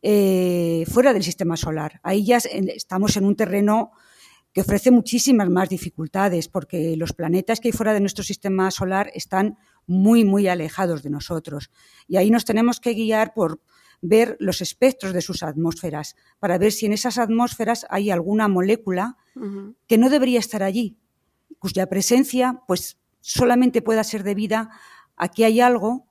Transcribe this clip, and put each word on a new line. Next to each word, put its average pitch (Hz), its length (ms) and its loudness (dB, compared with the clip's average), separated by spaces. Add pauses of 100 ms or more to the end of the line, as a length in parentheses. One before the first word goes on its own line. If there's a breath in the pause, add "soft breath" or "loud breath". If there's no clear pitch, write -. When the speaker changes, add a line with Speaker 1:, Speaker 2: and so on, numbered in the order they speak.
Speaker 1:
eh, 180 880 2
fuera 247 240 4
del 190 80 0
sistema 170 340 -4
solar. 156 460 -8
Ahí 196 240 -2
ya 240 120 4
es-, 233 120 -4
en-, 190 180 -4
estamos - 480 -2
en 196 80 0
un 202 120 2
terreno 208 560 0 (600 soft breath)
que - 80 -2
ofrece 202 300 2
muchísimas 240 580 2
más 180 220 2
dificultades, 175 800 -4
porque 165 480 -6
los 165 180 -6
planetas 185 440 -2
que 240 100 -2
hay 220 40 -2
fuera 220 220 -2
de 202 60 0
nuestro 202 220 -2
sistema 190 480 -2
solar 190 440 -4
están 196 420 -4 (300 soft breath)
muy, 208 380 4
muy 202 220 2
alejados 170 560 -2
de 143 80 -8
nosotros. 147 600 -8 (360 soft breath)
Y 175 100 -2
ahí 196 140 4
nos 233 140 4
tenemos 233 340 0
que 240 140 -4
guiar 220 400 0
por 165 300 -2 (400 soft breath)
ver 220 380 2
los 185 200 -2
espectros 196 540 -2
de 175 80 -2
sus - 200 -8
atmósferas, 156 760 -6 (220)
para 180 200 0
ver 208 140 2
si 220 140 -4
en 202 60 0
esas 214 260 -4
atmósferas 233 680 -2
hay 202 220 -2
alguna 202 380 0
molécula 196 680 0 (180)
Speaker 2:
Ujú. 202 400 -12 (120)
Speaker 1:
que 226 100 2
no 240 140 6
debería 254 300 2
estar 208 220 -6
allí, 196 360 -4 (600)
cuya 185 280 -4
presencia, 247 800 0
pues, - 320 -4 (220)
solamente 247 600 2
pueda 220 240 0
ser 214 180 -8
debida 214 480 -4 (460 loud breath)
a 185 120 -4
que 226 160 0
hay 226 160 4
algo 240 500 2